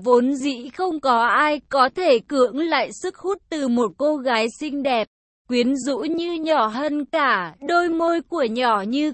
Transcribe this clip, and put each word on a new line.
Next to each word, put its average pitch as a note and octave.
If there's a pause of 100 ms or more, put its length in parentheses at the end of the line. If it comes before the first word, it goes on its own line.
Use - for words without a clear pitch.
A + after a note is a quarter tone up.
vốn B3
dĩ B3+
không F4+
có A#3+
ai C#4+
có C4+
thể D#4+
cưỡng B3+
lại D4+ (120)
sức F#4
hút F#4+ (120)
từ C#4+
một A#3+
cô D4+
gái A#3+ (140)
xinh C#4+
đẹp, A#3+ (400)
quyến B3
rũ B3+
như E4+
nhỏ D#4
hơn C#4+
cả. A3+ (140)
Đôi F4
môi E4
của D#4+
nhỏ A3+
như D4